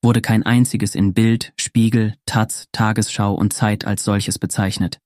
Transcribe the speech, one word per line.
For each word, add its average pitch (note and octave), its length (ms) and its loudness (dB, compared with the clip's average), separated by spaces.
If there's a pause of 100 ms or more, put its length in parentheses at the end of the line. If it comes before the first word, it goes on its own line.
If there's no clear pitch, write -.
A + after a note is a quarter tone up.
wurde A#2 200 4
kein A2 200 0
einziges A#2+ 540 2
in F#2+ 180 2
Bild, A2+ 420 2
Spiegel, A2+ 600 0 (100)
taz, - 460 -2
Tagesschau G#2+ 600 0
und G2 200 0
Zeit G#2+ 320 0
als - 180 -4
solches G#2 380 -2
bezeichnet. F#2+ 640 -2